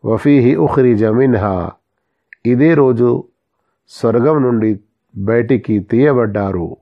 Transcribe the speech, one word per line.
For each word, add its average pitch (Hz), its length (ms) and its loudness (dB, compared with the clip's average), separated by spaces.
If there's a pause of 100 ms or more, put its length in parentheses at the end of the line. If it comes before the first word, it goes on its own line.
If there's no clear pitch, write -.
వఫీహి 123 520 2
ఉఖ్రిజ 127 480 0
మిన్హా, 107 640 0 (760)
ఇదే 139 280 2
రోజు 123 500 2 (640)
స్వర్గం 123 540 0
నుండి 110 380 -2 (360)
బయటికి 110 640 -2
తీయబడ్డారు. 104 1000 -2